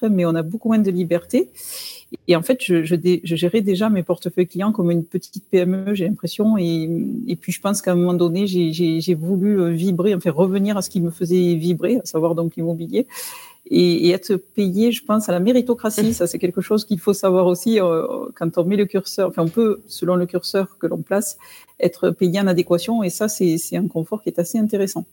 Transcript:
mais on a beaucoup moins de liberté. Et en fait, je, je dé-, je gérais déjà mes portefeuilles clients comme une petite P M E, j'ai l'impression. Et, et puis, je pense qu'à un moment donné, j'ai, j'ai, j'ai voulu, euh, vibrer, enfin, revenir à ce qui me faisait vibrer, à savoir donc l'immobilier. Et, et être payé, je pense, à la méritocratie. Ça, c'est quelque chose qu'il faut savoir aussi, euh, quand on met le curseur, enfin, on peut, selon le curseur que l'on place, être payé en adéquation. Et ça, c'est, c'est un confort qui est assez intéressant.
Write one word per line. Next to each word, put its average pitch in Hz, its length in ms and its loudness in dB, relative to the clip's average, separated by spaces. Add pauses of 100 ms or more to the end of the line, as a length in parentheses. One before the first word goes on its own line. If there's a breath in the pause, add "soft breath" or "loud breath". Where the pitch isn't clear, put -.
mais 185 180 2
on 165 100 2
a 165 80 0
beaucoup 202 240 -6
moins 220 120 4
de 196 120 2
liberté. 180 580 0 (800 loud breath)
Et 175 80 6
en 160 60 2
fait, - 200 0
je, 170 220 2
je 165 120 -2
dé-, 170 280 2
je 165 140 -2
gérais 175 240 2
déjà 202 280 0
mes 190 140 2
portefeuilles 175 440 -2
clients 202 260 -2
comme 175 180 2
une 170 140 0
petite - 440 -8
P 190 100 4
M 185 280 0
E, 208 60 0
j'ai 185 120 -2
l'impression. 214 520 0
Et, 165 320 0 (360)
et 175 120 -4
puis, - 160 -8
je - 80 -12
pense 202 200 -2
qu'à 180 120 0
un - 20 2
moment 175 180 2
donné, 175 320 0
j'ai, 175 280 0
j'ai, 160 260 0
j'ai 175 140 0
voulu, 185 480 0
euh, 170 80 2
vibrer, 175 440 0
enfin, 180 160 -2
revenir 196 460 2
à 190 60 -2
ce - 80 -6
qui 190 100 -2
me 170 100 0
faisait 175 460 2
vibrer, 175 440 0
à - 60 -8
savoir 165 300 0
donc 165 220 -4
l'immobilier. 170 500 -4 (680 loud breath)
Et, 175 340 4
et 175 40 6
être 190 240 0
payé, 202 560 0
je - 140 -6
pense, 214 240 0
à - 20 0
la 175 80 0
méritocratie. 233 760 2
Ça, 175 140 0
c'est - 120 -6
quelque 180 200 -2
chose 214 240 0
qu'il 185 160 -2
faut 202 140 2
savoir 185 340 2
aussi, 208 320 2
euh, 170 260 2 (300)
quand 165 220 -4
on 170 80 2
met 202 100 0
le 202 100 2
curseur, 185 440 -2
enfin, 175 140 -2
on 165 40 2
peut, 214 400 0
selon 180 280 -2
le 180 100 2
curseur 180 520 -4
que 170 100 -2
l'on 170 100 -4
place, 196 400 -4 (420 loud breath)
être 180 300 0
payé 180 320 0
en 196 60 2
adéquation. 180 560 0
Et 175 60 -2
ça, 214 200 -2
c'est, 170 280 0
c'est 175 200 -6
un 180 100 0
confort 165 340 -6
qui - 60 -8
est 175 120 -4
assez 175 180 -2
intéressant. 202 560 -2